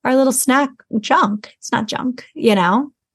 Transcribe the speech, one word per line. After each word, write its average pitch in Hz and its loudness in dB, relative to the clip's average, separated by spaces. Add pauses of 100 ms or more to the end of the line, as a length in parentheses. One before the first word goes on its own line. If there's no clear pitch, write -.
our 262 2
little 262 4
snack 269 2 (320)
junk? 208 0
It's - -10
not 220 -2
junk," 254 -6
you 226 2
know? 196 0 (220)